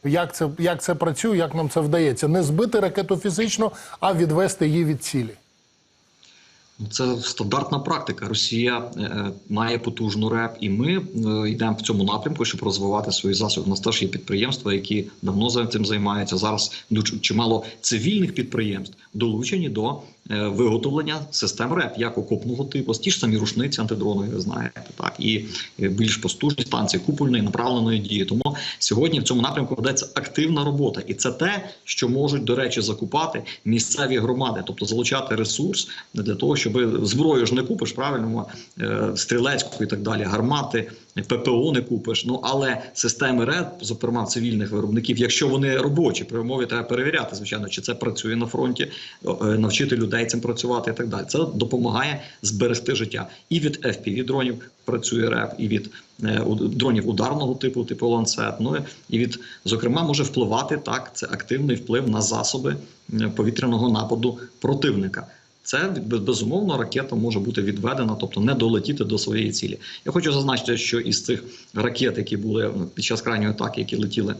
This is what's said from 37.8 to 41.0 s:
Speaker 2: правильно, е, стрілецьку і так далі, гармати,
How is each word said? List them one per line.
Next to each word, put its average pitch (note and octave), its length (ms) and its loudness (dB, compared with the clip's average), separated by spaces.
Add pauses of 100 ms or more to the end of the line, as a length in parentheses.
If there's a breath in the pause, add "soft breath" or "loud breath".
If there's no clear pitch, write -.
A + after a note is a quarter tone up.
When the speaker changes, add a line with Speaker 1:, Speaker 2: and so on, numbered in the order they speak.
Speaker 2:
правильно, A2+ 540 -2 (340 loud breath)
е, G#2+ 340 0
стрілецьку A#2+ 720 0
і - 20 -2
так G2+ 140 -2
далі, G#2 220 0
гармати, A2+ 680 0 (240 loud breath)